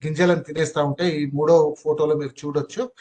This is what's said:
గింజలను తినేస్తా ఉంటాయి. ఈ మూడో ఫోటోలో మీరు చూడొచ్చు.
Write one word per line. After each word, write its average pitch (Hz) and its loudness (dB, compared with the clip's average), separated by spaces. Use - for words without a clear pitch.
గింజలను 165 2
తినేస్తా 151 -2
ఉంటాయి. 160 0
ఈ 147 -4
మూడో 151 4
ఫోటోలో 151 0
మీరు 147 -6
చూడొచ్చు. 147 -6